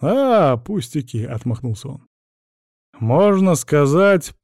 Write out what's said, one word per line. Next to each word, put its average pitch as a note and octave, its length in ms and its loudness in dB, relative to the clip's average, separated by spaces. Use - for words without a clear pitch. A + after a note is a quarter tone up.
«А, G3+ 560 2
пустяки», — C#3 680 -8
отмахнулся A#2+ 640 -8
он. - 180 -18
«Можно F#3+ 540 2
сказать, D3+ 800 2